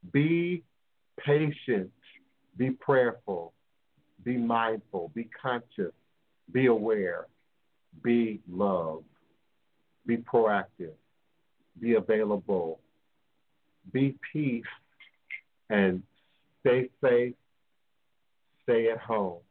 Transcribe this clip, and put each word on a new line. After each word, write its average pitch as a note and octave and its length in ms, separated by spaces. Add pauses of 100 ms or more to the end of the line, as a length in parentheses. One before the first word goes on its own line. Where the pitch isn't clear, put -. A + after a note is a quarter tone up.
(120)
Be E3+ 520 (560)
patient. C#3+ 720 (680)
Be C3 140
prayerful. A#2 800 (680)
Be B2 140
mindful. A2+ 760
Be A2+ 160 (120)
conscious. A#2+ 520 (580)
Be B2+ 160
aware. G#2 600 (760)
Be A#2 460
love. F2 540 (1000)
Be A#2 120
proactive. G#2 760 (840)
Be A#2 140
available. G2+ 840 (1120)
Be C3+ 240 (160)
peace. C3+ 320 (1040)
And F#2+ 340 (580)
stay B2+ 280 (140)
safe. B2 300 (1300)
Stay A2+ 280
at A2 80
home. G2 400 (120)